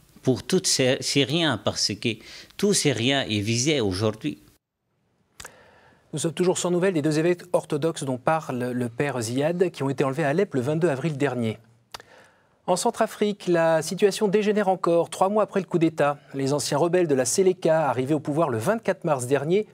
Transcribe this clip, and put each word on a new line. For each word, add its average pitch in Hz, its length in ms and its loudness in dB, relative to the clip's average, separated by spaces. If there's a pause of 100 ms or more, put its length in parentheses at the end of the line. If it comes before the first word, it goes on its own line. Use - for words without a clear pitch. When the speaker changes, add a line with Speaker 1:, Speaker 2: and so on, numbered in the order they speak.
(240)
Speaker 1:
pour 123 180 0
tous - 220 -2
ces 131 380 2
Syriens, 143 600 0
parce - 340 -2
que 117 140 -4 (460)
tout 202 180 2
Syrien 135 540 0
est 107 140 0
visé 123 400 0
aujourd'hui. 107 600 -2 (1700)
Speaker 2:
Nous 156 60 -6
sommes 165 120 -2
toujours 180 260 0
sans 175 140 -2
nouvelles 180 220 2
des 160 80 0
deux 151 180 0
évêques 175 320 0
orthodoxes 156 540 -2
dont 131 120 -2
parle 123 540 -4
le 123 160 -4
père 127 320 -4
Ziad, 147 520 0
qui - 120 -8
ont 135 60 -2
été 139 160 0
enlevés 135 180 -2
à 139 60 2
Alep 180 240 0
le 135 80 0
vingt-deux 156 260 0
avril 147 300 -2
dernier. 123 400 -2 (1080)
En 180 100 2
Centrafrique, 214 720 -2
la 165 340 4
situation 196 460 2
dégénère 202 400 2
encore, 170 420 2
trois 190 200 0
mois 208 140 2
après 196 180 -2
le - 40 -6
coup - 120 0
d'État. 156 400 0 (160)
Les 135 180 -2
anciens 143 260 0
rebelles 175 300 2
de 143 80 2
la 131 80 4
Seleka, 165 640 2
arrivés 131 260 0
au 151 60 2
pouvoir 151 300 0
le 117 80 0
vingt-quatre 185 480 -2
mars 139 200 0
dernier, 147 480 0